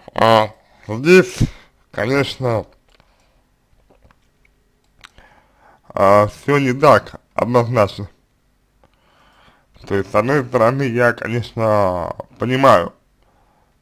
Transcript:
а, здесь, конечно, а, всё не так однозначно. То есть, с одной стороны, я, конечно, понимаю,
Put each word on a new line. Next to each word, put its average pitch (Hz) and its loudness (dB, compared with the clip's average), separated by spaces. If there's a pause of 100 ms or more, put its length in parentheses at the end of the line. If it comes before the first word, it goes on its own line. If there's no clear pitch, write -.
(140)
а, 110 2 (360)
здесь, 160 2 (520)
конечно, 123 -4 (3250)
а, 101 2
всё 143 -4
не 131 -2
так 139 2 (140)
однозначно. 113 -2 (1800)
То 101 -4
есть, 98 -4
с - -4
одной 127 0
стороны, 120 0
я, 120 0
конечно, 107 -4 (240)
понимаю, 120 2 (880)